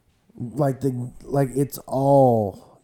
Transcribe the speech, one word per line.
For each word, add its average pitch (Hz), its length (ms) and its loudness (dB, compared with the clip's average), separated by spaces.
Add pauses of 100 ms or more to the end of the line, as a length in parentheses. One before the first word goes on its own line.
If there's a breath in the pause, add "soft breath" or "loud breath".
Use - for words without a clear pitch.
(360 soft breath)
like, 127 440 -4
the, 123 300 -4 (120)
like, 139 320 -2
it's 135 320 -2
all, 131 960 2